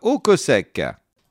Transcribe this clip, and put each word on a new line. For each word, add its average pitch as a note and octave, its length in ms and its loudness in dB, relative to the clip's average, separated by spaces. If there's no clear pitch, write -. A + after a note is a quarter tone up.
au C4 160 0
Cossec. B2 640 0